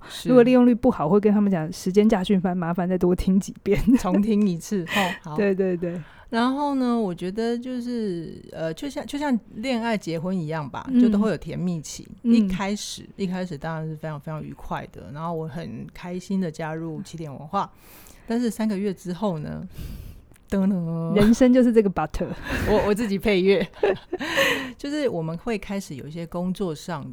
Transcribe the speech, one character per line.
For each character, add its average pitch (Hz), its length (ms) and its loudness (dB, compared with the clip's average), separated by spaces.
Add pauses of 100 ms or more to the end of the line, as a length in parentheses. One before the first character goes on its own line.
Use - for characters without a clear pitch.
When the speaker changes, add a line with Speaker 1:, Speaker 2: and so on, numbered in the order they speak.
Speaker 1:
是。 - 200 -8
Speaker 2:
如 254 40 6
果 247 80 10
利 247 120 6
用 247 120 8
率 247 80 6
不 240 160 2
好， 151 180 0
会 196 120 6
跟 208 120 4
他 208 80 6
们 202 120 2
讲 160 200 0
时 - 200 -6
间 208 180 6
驾 196 140 2
训 185 180 2
班， 180 160 0
麻 170 160 -2
烦 180 160 -2
再 185 80 2
多 180 180 4
听 190 240 2
几 - 220 -6
遍。 - 180 2 (180)
Speaker 1:
重 185 220 2
听 208 280 2
一 170 100 0
次。 180 260 -4
哦， 180 380 0
好。 151 140 -10
Speaker 2:
<laughs> - 20 -4
对， 202 160 2
对， 185 240 0
对。 175 240 -6 (280)
Speaker 1:
然 240 260 0
后 285 180 -2
呢， 247 260 0
我 190 140 -2
觉 180 180 -6
得 226 240 -2
就 254 240 -8
是， 220 600 -6 (100)
呃， 160 220 -6
就 277 160 -8
像， 262 160 -8
就 277 140 -6
像 277 200 0 (140)
恋 240 260 -4
爱 226 160 -2
结 165 240 -4
婚 185 160 -4
一 165 120 -4
样 156 200 -6
吧， - 240 -10
Speaker 2:
嗯。 247 80 6
Speaker 1:
就 247 80 8
都 202 120 4
会 214 100 4
有 156 80 0
甜 139 200 -8
蜜 170 220 -2
期。 - 280 -14 (160)
Speaker 2:
嗯。 233 100 6
Speaker 1:
一 220 140 6
开 190 280 -2
始， - 400 -10
一 196 120 -4
开 185 180 -4
始 175 100 -8
当 160 200 -6
然 160 120 -6
是 156 80 -8
非 156 140 -10
常， 147 100 -8
非 160 120 -12
常 151 120 -8
愉 143 80 -12
快 - 400 -10
的， - 220 -16
然 151 100 -10
后 170 80 -6
我 160 160 -6
很 156 460 -10
开 180 240 -12
心 190 240 -4
地 170 80 -2
加 156 240 -8
入 160 300 -8
起 - 120 -16
点 156 160 -10
文 147 160 -16
化。 196 240 -4 (540)
但 233 160 -2
是 240 80 0
三 220 180 -2
个 208 80 0
月 196 160 -2
之 175 220 -8
后 175 240 -2
呢， 156 260 -8 (840)
噔 190 180 2
噔。 165 460 -2
Speaker 2:
人 208 180 6
生 247 220 8
就 254 80 6
是 240 100 6
这 220 120 6
个 196 60 4
butter。 165 400 -4 (200)
Speaker 1:
<laughs> - 180 -2
我， 202 200 4
我 208 80 4
自 226 120 -2
己 196 120 0
配 202 220 2
乐。 190 220 4 (540)
<laughs> 269 580 -2
就 285 140 -8
是 294 180 -2
我 170 140 -4
们 160 160 -6
会 226 180 -4
开 196 240 -6
始 170 140 -12
有 139 140 -12
一 - 20 -14
些 165 160 -10
工 175 260 -4
作 175 220 -4
上 147 400 -8